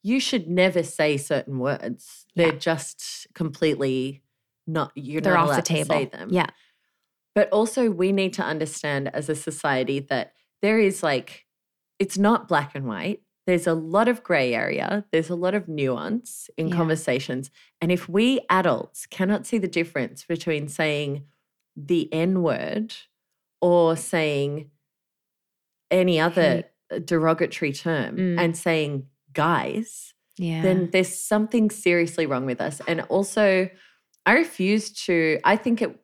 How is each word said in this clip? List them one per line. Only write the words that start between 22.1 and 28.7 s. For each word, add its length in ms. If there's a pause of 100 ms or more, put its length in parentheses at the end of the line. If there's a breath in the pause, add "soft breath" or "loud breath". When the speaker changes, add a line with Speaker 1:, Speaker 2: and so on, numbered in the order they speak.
Speaker 1:
N-word 800 (680)
or 360
saying 720 (1200)
any 280
other 460 (260)
Speaker 2:
Hey. 80
Speaker 1:
derogatory 760
term 440
Speaker 2:
Mm. 220
Speaker 1:
and 180
saying 500 (260)